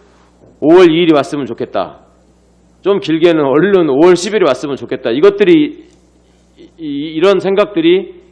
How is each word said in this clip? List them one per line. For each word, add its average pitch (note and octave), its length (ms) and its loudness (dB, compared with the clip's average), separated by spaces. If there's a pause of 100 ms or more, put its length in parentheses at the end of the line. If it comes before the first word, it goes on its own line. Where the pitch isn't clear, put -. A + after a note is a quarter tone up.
(600)
오월 E3+ 320 4
이일이 E3 220 0
왔으면 C#3+ 320 -2
좋겠다. G#2 540 -10 (840)
좀 G3 180 -2
길게는 D#3+ 460 0
얼른 E3+ 440 0
오월 E3+ 260 4
십일이 G3 320 -4
왔으면 C#3 280 -4
좋겠다. B2 360 -8
이것들이 F3 720 0 (720)
이, D3 120 -20 (100)
이, D3+ 340 -10
이런 F3+ 260 0
생각들이 F#3 800 -2 (100)